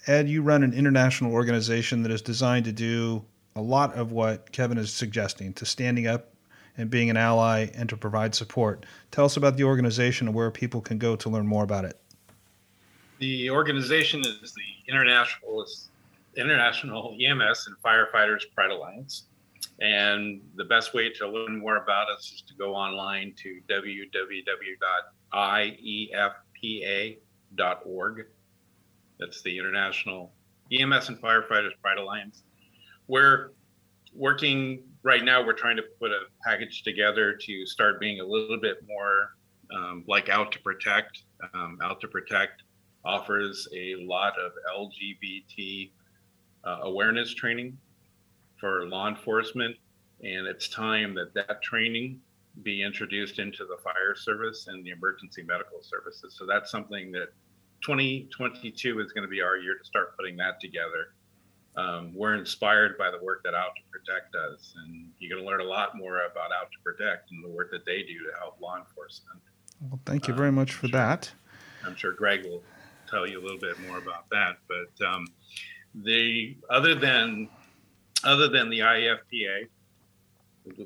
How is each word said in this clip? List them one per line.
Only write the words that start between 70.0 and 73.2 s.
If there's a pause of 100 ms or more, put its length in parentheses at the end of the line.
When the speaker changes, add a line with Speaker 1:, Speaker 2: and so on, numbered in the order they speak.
Speaker 1:
thank
you
Speaker 2:
Uh,
Speaker 1:
very
much
for
Speaker 2:
I'm
sure,
Speaker 1:
that. (540)
Speaker 2:
I'm
sure
Greg
will (460)
tell